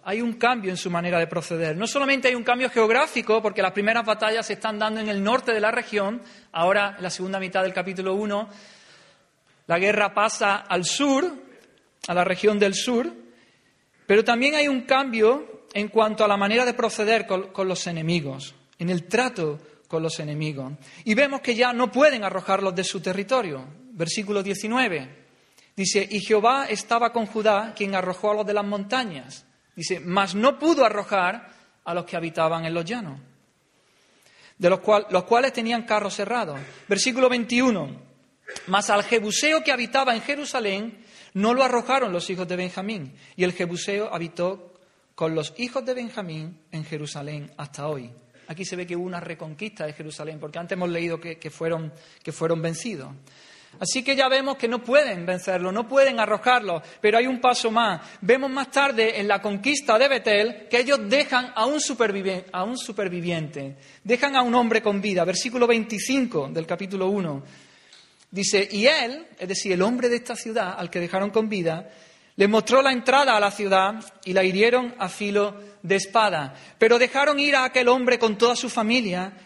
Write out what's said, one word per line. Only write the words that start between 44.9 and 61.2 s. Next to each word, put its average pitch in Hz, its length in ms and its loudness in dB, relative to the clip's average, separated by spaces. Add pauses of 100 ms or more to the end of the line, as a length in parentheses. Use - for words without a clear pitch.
con 160 200 -2
los 156 240 -4
hijos 247 260 -6
de 254 80 -4
Benjamín 180 680 -10 (140)
en 156 140 -8
Jerusalén 147 720 -10
hasta 143 280 -10
hoy." 135 240 -8 (380)
Aquí 170 160 -12
se 180 120 -8
ve 180 100 -8
que 175 100 -6
hubo 175 80 -4
una 180 160 -8
reconquista 170 640 -10
de 151 80 -6
Jerusalén, 151 480 -12
porque 156 180 -10
antes 175 160 -6
hemos 180 140 -2
leído 170 320 -2
que, 165 180 -12
que 156 120 -12
fueron, 160 420 -4 (300)
que 160 100 -8
fueron 160 300 0
vencidos. 165 480 -6 (680)
Así 247 240 -2
que 269 140 0
ya 262 120 4
vemos 269 280 0
que 240 120 -2
no 240 140 -2
pueden 240 440 2
vencerlo, 185 440 -2
no 226 160 -2
pueden 269 320 4
arrojarlo, 214 600 2 (180)
pero 214 200 4
hay 247 80 4
un 254 160 -2
paso 240 280 2
más. 214 300 2 (220)
Vemos 262 280 4
más 269 200 -4
tarde 226 500 2
en 202 80 -2
la 202 140 2
conquista 220 560 0
de 269 100 6
Betel 226 600 0
que 233 80 4
ellos 262 220 2 (100)
dejan 254 440 0